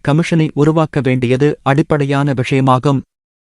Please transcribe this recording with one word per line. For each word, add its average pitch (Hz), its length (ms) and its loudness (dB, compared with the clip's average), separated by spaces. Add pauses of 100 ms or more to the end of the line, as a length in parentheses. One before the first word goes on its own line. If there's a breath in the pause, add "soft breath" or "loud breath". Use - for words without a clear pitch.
கமிஷனை 156 520 0
உருவாக்க 156 480 0
வேண்டியது 127 460 0 (160)
அடிப்படையான 143 720 0
விஷயமாகும். 131 680 0 (540)